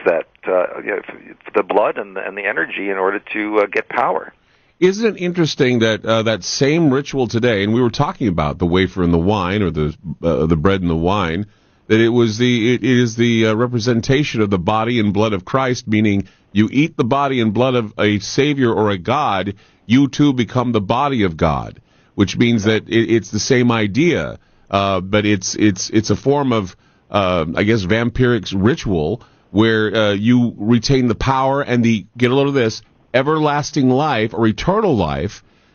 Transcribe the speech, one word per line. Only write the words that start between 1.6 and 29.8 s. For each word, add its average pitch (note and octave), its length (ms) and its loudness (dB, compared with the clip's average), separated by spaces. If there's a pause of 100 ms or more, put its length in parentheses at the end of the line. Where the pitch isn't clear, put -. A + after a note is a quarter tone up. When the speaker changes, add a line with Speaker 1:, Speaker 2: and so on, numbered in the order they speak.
Speaker 1:
blood G2+ 360 0
and, G2+ 180 -10
and F#2+ 220 -10
the G2+ 60 -6
energy G#2+ 460 -4
in G2 60 -2
order F#2+ 220 0 (140)
to, G#2+ 260 -2
uh, G#2 80 2
get - 220 -6
power. C3+ 440 -4 (460)
Speaker 2:
Isn't G3 380 0
it - 40 -12
interesting D#3 600 0
that, A2 240 0
uh, A2+ 180 0
that G#2+ 220 -2
same D3+ 480 2
ritual C#3 340 -2
today, A2 380 0
and G#2+ 100 0
we A#2+ 60 2
were A#2+ 100 2
talking D3 380 -2
about D#2 300 -2
the F#2 80 0
wafer F#2 360 0
and E2+ 100 2
the E2+ 60 4
wine, F#2 440 0
or F2 80 0
the, D#2 260 -4 (260)
uh, D#2+ 240 0
the E2 100 2
bread F#2+ 240 0
and F2 100 -2
the E2 60 0
wine, F2+ 500 -2 (400)
that A2 140 2
it A#2 80 4
was A#2 300 2
the, B2 360 2
it - 80 -2
is B2 320 2
the, A2+ 340 2
uh, A2 60 2
representation B2 840 0
of G#2 80 2
the G2 100 0
body A2 400 0
and G#2 140 2
blood G#2 220 0
of F2+ 100 -6
Christ, C3 420 -2
meaning G#2+ 400 2 (240)
you G#2 220 2
eat D#3 240 0
the C#3+ 80 0
body C3+ 380 0
and A2 100 0
blood B2 220 0
of A2 240 -2
a G#2 220 0
Savior C#3 520 0
or G#2 180 0
a G2+ 60 -2
God, G2+ 580 -2 (300)
you C3 240 4
too D3 240 2
become B2 400 -2
the A2+ 80 2
body A#2+ 440 0
of E2+ 120 -2
God, C2+ 460 -2 (320)
which G2 240 -2
means A#2 260 2
that G#2+ 240 0
it, A2+ 260 2
it's A2+ 160 0
the G#2 80 -4
same B2 320 2
idea, G#2+ 680 0 (320)
uh, G2 320 0
but G#2 240 0
it's, G#2 300 -2
it's, G2+ 340 0
it's A2 180 0
a G#2 80 0
form C#3 380 0
of, G2 200 -4 (360)
uh, F2+ 340 0 (100)
I F#2+ 100 0
guess, G#2+ 200 0
vampiric A#2 720 0
ritual G2 680 0 (280)
where, G#2+ 440 2